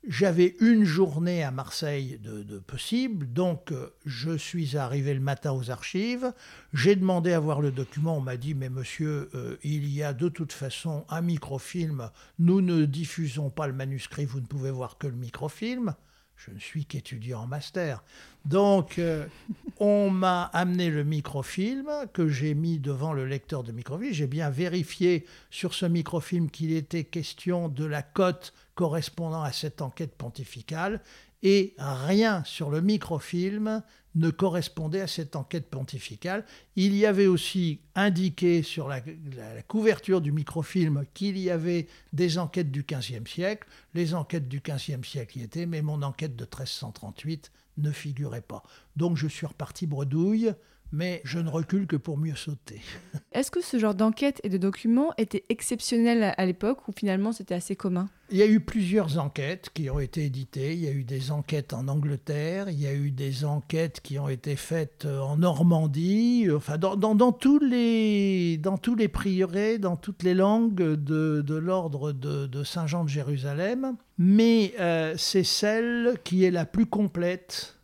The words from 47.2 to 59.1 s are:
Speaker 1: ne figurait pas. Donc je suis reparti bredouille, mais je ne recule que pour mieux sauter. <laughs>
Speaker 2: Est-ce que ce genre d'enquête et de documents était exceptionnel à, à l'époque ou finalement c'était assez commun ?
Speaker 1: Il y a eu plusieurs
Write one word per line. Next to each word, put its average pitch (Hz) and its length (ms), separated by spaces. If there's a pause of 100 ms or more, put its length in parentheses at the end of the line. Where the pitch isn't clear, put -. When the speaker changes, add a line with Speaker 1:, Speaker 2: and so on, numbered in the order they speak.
Speaker 1:
ne 151 140
figurait 135 500
pas. - 220 (340)
Donc 170 220
je 151 100
suis - 180
reparti - 400
bredouille, 165 680 (380)
mais 175 320
je 143 160
ne 160 100
recule 170 380
que 156 80
pour 147 200
mieux 151 200
sauter. 123 440 (260)
<laughs> - 260
Speaker 2:
Est-ce - 180
que 349 100
ce 277 180
genre 214 180
d'enquête 220 480
et 214 40
de 190 80
documents 226 600
était 220 300
exceptionnel 233 720
à, 196 80
à 185 160
l'époque 202 420
ou 202 40
finalement 202 400
c'était 190 220
assez 175 200
commun ? 185 340 (220)
Speaker 1:
Il 190 60
y 202 60
a 214 40
eu 214 140
plusieurs 180 580